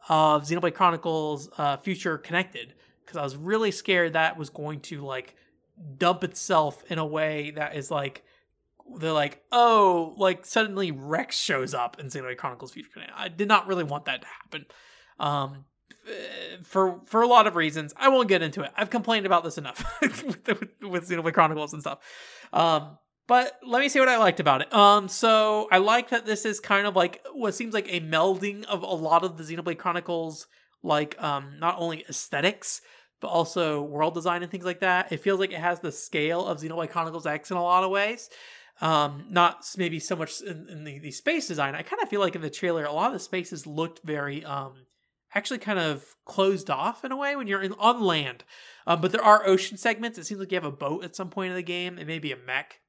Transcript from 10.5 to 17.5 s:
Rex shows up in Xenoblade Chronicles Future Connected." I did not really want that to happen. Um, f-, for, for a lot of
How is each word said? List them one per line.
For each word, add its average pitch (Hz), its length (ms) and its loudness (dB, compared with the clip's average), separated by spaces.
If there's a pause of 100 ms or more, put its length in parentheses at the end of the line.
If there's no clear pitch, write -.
Rex 143 440 -4
shows 131 380 -2
up 120 240 -4
in 143 80 -12
Xenoblade 127 320 -10
Chronicles 131 320 -10
Future - 220 -20
Connected." - 240 -16
I - 100 -8
did 180 220 -4
not 190 180 4
really 185 160 0
want 143 220 -6
that 131 160 -4
to - 80 -18
happen. - 380 -14 (520)
Um, 139 460 -4 (440)
f-, 180 560 -14
for, 185 420 2
for 226 160 2
a 240 40 6
lot 226 220 10
of 175 80 -2